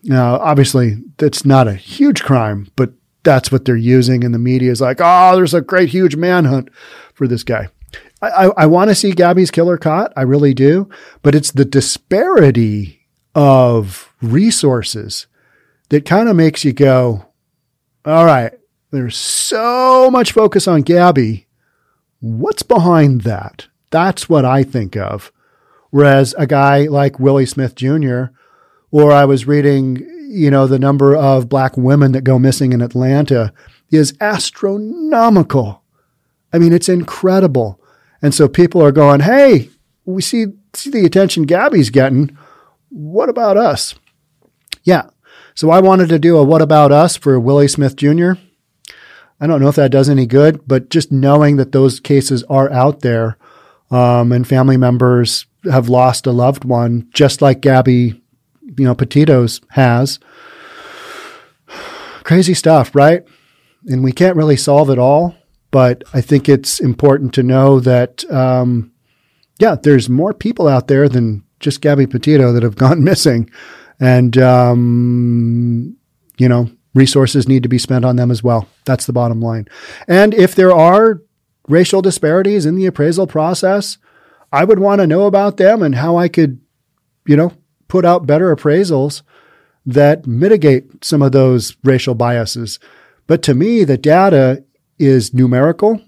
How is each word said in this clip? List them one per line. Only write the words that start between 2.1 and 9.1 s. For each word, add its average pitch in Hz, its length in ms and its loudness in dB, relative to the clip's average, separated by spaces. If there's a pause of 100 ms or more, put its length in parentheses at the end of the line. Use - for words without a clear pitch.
crime, 107 540 -4
but 127 160 -4 (320)
that's 135 280 2
what 135 140 -2
they're 123 100 0
using, 123 480 0
and 120 100 -4
the 117 60 -4
media 127 320 -2
is 120 100 -4
like, 127 200 -4
"Oh, 180 340 4
there's 170 180 0
a 165 80 0
great, 180 280 -2
huge 165 260 0
manhunt 165 540 -2 (440)
for 135 140 -6
this 117 160 -6
guy." 110 260 -6 (520)
I, 208 60 -6
I, 190 180 0 (120)
I 156 100 2
wanna 185 260 2
see 196 180 -2